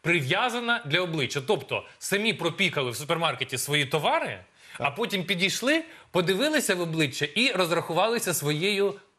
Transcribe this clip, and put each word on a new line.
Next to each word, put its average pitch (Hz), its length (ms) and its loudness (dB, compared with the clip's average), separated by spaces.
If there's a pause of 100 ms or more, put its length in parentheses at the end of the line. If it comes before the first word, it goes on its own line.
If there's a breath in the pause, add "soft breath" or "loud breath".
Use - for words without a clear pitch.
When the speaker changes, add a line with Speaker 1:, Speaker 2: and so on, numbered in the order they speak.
Speaker 1:
прив'язана 220 840 0
для 156 140 2
обличчя. 160 460 -2
Тобто 131 380 0 (140 loud breath)
самі 214 340 0
пропікали 160 580 0
в 113 60 -8
супермаркеті 147 640 -2
свої 147 260 0
товари, 165 540 0 (400 loud breath)
а - 60 -6
Speaker 2:
Так. 120 100 0
Speaker 1:
потім 196 300 -2
підійшли, 202 600 0 (260 loud breath)
подивилися 196 640 2
в 175 60 -2
обличчя 160 440 0 (100)
і 240 180 2
розрахувалися 185 840 2
своєю 190 600 0 (240)